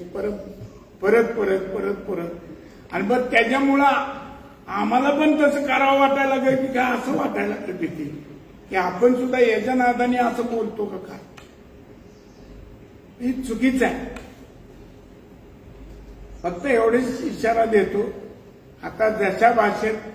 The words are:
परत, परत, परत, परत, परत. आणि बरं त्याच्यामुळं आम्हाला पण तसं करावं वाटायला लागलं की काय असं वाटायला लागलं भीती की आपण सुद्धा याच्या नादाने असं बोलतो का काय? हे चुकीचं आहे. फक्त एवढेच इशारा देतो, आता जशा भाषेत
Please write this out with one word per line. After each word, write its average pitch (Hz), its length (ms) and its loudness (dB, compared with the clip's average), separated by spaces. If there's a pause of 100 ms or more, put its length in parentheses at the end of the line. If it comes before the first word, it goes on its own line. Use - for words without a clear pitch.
(140)
परत, 202 240 -6 (640)
परत, 226 220 4 (120)
परत, 196 240 0 (140)
परत, 196 200 -2 (140)
परत. - 840 -12
आणि 196 160 -4
बरं 247 220 0
त्याच्यामुळं 269 520 2 (920)
आम्हाला 226 380 2
पण 302 260 4
तसं 285 300 2
करावं 269 340 4
वाटायला 269 340 2
लागलं 262 220 2
की 262 180 -2
काय 247 220 0
असं 262 200 -2
वाटायला 208 380 -2
लागलं - 220 -8
भीती 156 280 -6 (680)
की 190 60 -2
आपण 180 380 2
सुद्धा 254 260 -2
याच्या 233 340 2
नादाने 247 440 2
असं 233 280 0
बोलतो 214 380 -4
का 190 120 -6 (100)
काय? - 120 -14 (2000)
हे 247 120 -2 (100)
चुकीचं 247 440 0
आहे. - 360 -6 (2250)
फक्त 175 240 -6
एवढेच 240 580 4
इशारा 226 420 0
देतो, 208 440 2 (720)
आता 214 260 0 (100)
जशा 202 340 4
भाषेत 214 420 2 (200)